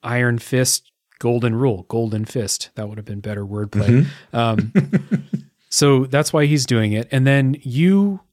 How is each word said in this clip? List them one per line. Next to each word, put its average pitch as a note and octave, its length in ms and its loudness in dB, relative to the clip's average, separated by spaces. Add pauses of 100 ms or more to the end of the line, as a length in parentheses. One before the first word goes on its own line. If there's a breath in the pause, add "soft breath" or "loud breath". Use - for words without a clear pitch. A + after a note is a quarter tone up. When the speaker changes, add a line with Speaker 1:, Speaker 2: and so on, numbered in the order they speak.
Speaker 1:
iron A#2+ 340 0
fist, - 540 -2 (280)
golden A#2+ 360 0
rule, A2+ 340 -2
golden A2 360 -2
fist. - 500 -6
That G#2+ 140 -10
would G#2+ 80 -14
have G#2 80 -14
been G2+ 160 -12
better G#2 240 -8
wordplay. G#2 600 2 (280 loud breath)
Speaker 2:
Mm-hmm. - 40 -4
Speaker 1:
Um, A#2 1160 -2
Speaker 2:
<laughs> - 160 -20
Speaker 1:
so C#3 360 4
that's C#3 260 0
why D3+ 140 2
he's D3 200 2
doing A2 280 2
it. A2 180 -2
And C3 140 2
then C#3 360 4
you F#3 600 2 (120)